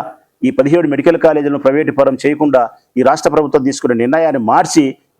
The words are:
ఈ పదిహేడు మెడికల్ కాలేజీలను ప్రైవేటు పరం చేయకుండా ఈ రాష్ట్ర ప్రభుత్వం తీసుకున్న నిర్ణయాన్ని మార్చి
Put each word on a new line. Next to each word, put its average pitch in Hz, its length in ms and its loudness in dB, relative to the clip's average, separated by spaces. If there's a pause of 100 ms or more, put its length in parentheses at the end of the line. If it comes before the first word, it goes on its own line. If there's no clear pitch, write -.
(440)
ఈ 131 60 0
పదిహేడు 143 380 2
మెడికల్ 143 300 0
కాలేజీలను 147 400 0
ప్రైవేటు 143 340 0
పరం 135 240 0 (100)
చేయకుండా 147 340 2 (360)
ఈ 123 60 2
రాష్ట్ర 151 280 2
ప్రభుత్వం 147 340 0
తీసుకున్న 131 300 -2
నిర్ణయాన్ని 139 460 0
మార్చి 147 440 0 (360)